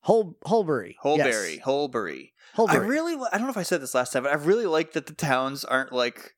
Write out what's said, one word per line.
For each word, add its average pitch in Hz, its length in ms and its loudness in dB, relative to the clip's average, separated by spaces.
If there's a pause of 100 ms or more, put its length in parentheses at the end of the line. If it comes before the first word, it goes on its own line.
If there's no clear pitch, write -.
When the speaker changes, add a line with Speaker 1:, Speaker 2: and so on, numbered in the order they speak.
Speaker 1:
Hol-, 208 440 2
Hulbury. 156 580 0
Speaker 2:
Holbury. 123 520 2
Speaker 1:
Yes. 73 100 -12
Speaker 2:
Holbury. 123 680 -2 (220)
Speaker 1:
Hulbury. 220 140 2
Speaker 2:
I 175 60 4
really 311 400 0
li-, 262 160 -6
I 185 60 -2
don't 240 100 -2
know 269 40 -4
if 233 60 -4
I 185 60 -2
said 165 180 0
this 127 140 -10
last 123 180 0
time, 127 100 0
but 139 80 0
I 147 40 2
really 190 300 2
like 160 280 0
that 147 140 -6
the 156 60 -16
towns 135 520 -2
aren't 131 260 0
like 120 460 -4